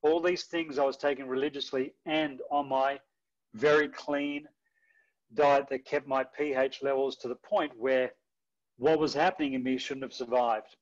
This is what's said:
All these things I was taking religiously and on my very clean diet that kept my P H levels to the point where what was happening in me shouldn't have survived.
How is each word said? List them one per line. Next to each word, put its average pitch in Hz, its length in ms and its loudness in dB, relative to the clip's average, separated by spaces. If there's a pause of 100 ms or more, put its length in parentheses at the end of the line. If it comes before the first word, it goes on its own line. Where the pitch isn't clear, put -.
All 156 180 4
these 180 240 2
things 160 340 -4
I 143 60 4
was 135 120 2
taking 135 320 -2
religiously 135 640 -2 (100)
and 151 360 -2 (100)
on 143 180 0
my 135 320 0 (540)
very 147 340 4
clean 143 600 -6 (840)
diet 139 380 4
that 131 140 -4
kept 147 220 -4
my 135 180 0
P 147 300 -4
H 131 280 0
levels 135 360 0
to - 100 -10
the 120 80 -4
point 151 400 -2
where 127 360 0 (640)
what 151 220 2
was 151 160 0
happening 151 400 0
in 131 80 -2
me 127 160 0
shouldn't 135 260 -8
have 127 80 -10
survived. 117 680 -2